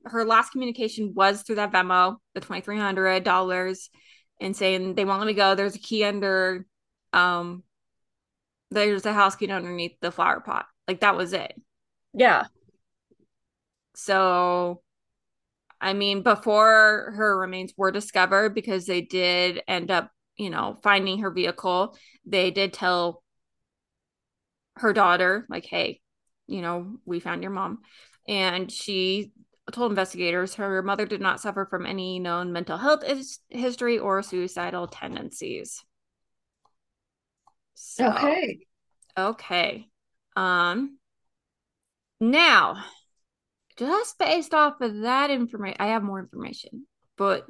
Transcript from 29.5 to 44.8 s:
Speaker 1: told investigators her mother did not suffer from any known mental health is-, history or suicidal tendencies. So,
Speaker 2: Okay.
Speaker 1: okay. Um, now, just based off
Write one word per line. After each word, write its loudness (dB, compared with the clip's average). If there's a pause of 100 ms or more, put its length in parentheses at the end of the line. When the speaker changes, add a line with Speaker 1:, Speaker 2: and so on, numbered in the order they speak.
Speaker 1:
told -2
investigators -2
her -2
mother -2
did -8
not -2
suffer -6
from -6
any -8
known -4
mental -6
health 2
is-, -6
history -2
or -2
suicidal -6
tendencies. -12 (1900)
So, -4
Speaker 2:
Okay. 0 (580)
Speaker 1:
okay. -2 (480)
Um, 0 (1200)
now, 4 (920)
just -2
based 0
off 4